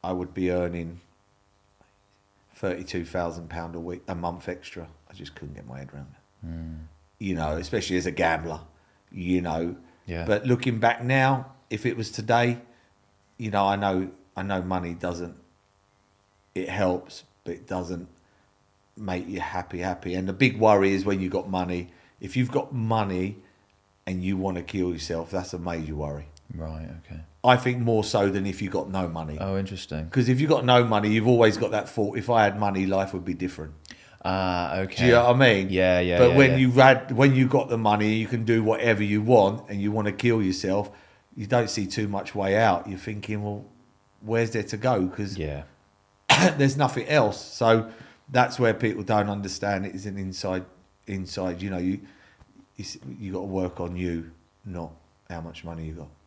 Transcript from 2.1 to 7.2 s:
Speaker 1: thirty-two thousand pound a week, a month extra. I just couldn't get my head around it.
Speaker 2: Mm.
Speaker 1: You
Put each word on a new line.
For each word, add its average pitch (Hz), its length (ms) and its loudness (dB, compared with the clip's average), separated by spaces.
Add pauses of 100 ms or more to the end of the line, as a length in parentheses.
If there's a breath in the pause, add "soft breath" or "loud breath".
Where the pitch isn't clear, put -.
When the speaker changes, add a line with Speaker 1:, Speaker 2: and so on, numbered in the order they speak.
Speaker 1:
thirty-two 90 520 -6
thousand 85 440 -6
pound 85 260 -10
a 85 40 -8
week, 87 280 -10
a 92 80 -6
month 87 340 -6
extra. 85 380 -12 (220)
I - 40 -20
just 82 220 -18
couldn't 73 200 -14
get - 120 -18
my 64 120 -14
head 67 140 -16
around 69 200 -16
it. - 340 -20
Speaker 2:
Mm. 80 300 -10 (420)
Speaker 1:
You 95 160 -2